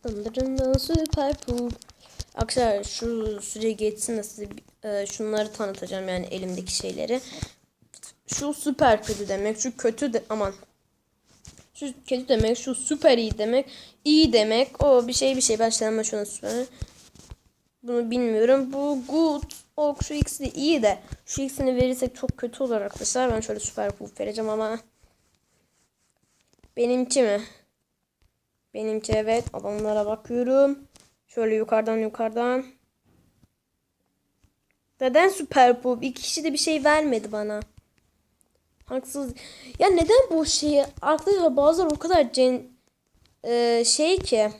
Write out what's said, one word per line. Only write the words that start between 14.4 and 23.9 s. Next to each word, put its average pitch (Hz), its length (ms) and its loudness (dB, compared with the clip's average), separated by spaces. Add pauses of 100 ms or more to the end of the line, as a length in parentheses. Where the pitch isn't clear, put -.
O 247 240 6
bir 247 60 -6
şey, 269 220 2
bir 254 60 -2
şey. 220 180 0
Ben 226 100 2
şey, 220 180 -2
ama 220 160 -2
şuna 208 220 -4
süper. 233 400 -6 (1160)
Bunu 240 280 -2
bilmiyorum. 247 640 2
Bu 277 340 -2
good. 302 440 0 (260)
O 294 260 0
şu - 100 -8
ikisi 294 300 -2
de 262 60 -4
iyi 294 320 0
de. 202 180 2 (260)
Şu - 160 -8
ikisini 269 340 -2
verirsek 254 400 0
çok - 220 -6
kötü 240 260 -8
olur 233 180 -2
arkadaşlar. 247 500 -4
Ben 226 100 -2
şöyle 214 180 -8
süper 202 400 -6